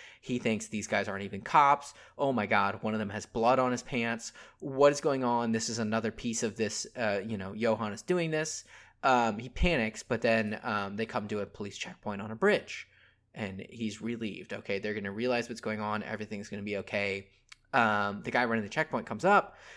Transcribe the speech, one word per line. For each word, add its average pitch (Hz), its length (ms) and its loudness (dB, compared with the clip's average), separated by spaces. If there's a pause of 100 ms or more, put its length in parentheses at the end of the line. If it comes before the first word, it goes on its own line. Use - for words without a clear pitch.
(220)
He 120 180 -4
thinks 110 280 -2
these 104 200 -6
guys 101 200 0
aren't 98 160 -6
even 98 180 -8
cops. 143 520 4 (240)
Oh 139 160 2
my 107 140 2
God, 101 340 4
one 107 120 -2
of 110 60 0
them 98 120 -4
has 110 140 -6
blood 120 340 4
on 127 120 2
his 120 120 -4
pants. 117 500 -4 (260)
What 143 320 6
is 143 80 -2
going 135 240 0
on? 120 300 2
This 113 160 -2
is 117 100 -4
another 110 320 0
piece 117 320 -4
of 104 140 -4
this, 107 280 -2 (120)
uh, 104 280 0
you 110 120 -4
know, 95 160 -8
Johan 110 400 0
is 110 80 -10
doing 170 300 0
this. 156 340 -4 (380)
Um, 120 360 4
he 123 80 -8
panics, 135 560 2
but 113 180 -2
then, 110 420 2
um, 101 340 -4
they 110 80 -2
come 104 240 -4
to 104 100 -2
a 98 60 -2
police 101 320 -10
checkpoint 101 440 -8
on 107 100 -8
a 113 40 -8
bridge. - 520 0 (480)
And 95 340 -6
he's 110 320 -6
relieved. 110 500 -6
Okay, 101 280 -4
they're 107 160 -4
gonna 101 160 -4
realize 120 360 0
what's 117 140 -10
going 107 180 -4
on. 107 240 -2
Everything's 104 460 -8
gonna 101 140 -8
be 104 140 -4
okay. 98 500 -4 (440)
Um, 104 520 2
the 123 80 -6
guy 123 120 4
running 113 200 0
the 101 60 -8
checkpoint 139 360 -2
comes 110 180 -6
up 190 320 4 (220)